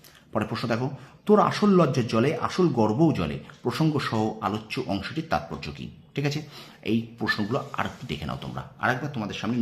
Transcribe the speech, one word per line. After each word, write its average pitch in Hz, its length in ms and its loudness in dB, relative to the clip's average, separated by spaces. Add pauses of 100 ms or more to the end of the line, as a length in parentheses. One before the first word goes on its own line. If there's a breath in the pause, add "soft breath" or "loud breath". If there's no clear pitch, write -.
(320 soft breath)
পরে 110 120 0
প্রশ্ন 117 240 -6
দেখো, 123 220 -2 (360 loud breath)
তোর 208 140 8
আসল 190 300 4
লজ্জা 147 320 6
জলে, 120 340 2
আসল 175 320 2
গর্বও 120 440 4
জলে, 78 260 -2 (240 loud breath)
প্রসঙ্গ 147 360 0
সহ 110 420 0
আলোচ্য 110 460 -4
অংশটির 98 440 -4
তাৎপর্য 76 460 -4
কী। 64 140 -12 (240)
ঠিক 143 120 -2
আছে, 147 160 -2 (400 loud breath)
এই 113 240 0 (120)
প্রশ্নগুলো 110 540 -2
আর - 140 -2
একটু - 200 -10
দেখে 73 200 -6
নাও 65 140 -6
তোমরা। 65 280 -10 (100)
আর 110 120 0
একবার 135 220 -4
তোমাদের 107 220 -4
সামনে 120 280 -4